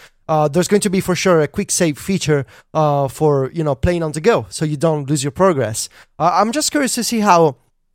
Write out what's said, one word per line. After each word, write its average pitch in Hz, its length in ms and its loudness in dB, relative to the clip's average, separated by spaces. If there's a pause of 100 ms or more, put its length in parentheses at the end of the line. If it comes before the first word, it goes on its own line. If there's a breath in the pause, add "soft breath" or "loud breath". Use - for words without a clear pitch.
(280 soft breath)
uh, 151 200 2
there's 170 200 0
going 208 140 2
to 208 80 -2
be 185 120 0
for 180 140 -2
sure 170 260 2
a 143 60 2
quick - 240 -6
save 160 260 0
feature, 151 480 -2 (280 loud breath)
uh, 143 340 2
for, 139 460 0
you 160 100 -4
know, 143 120 -2
playing 175 280 -2
on 156 80 -4
the 160 100 -8
go, 170 280 2
so - 160 -6
you 151 120 -2
don't 151 320 -2
lose 143 140 0
your 143 80 -4
progress. 135 580 -2 (300 loud breath)
Uh, 165 140 2
I'm 208 180 2
just 302 200 -4
curious 277 240 -2
to 233 80 -4
see 226 160 -2
how, 170 380 4 (380)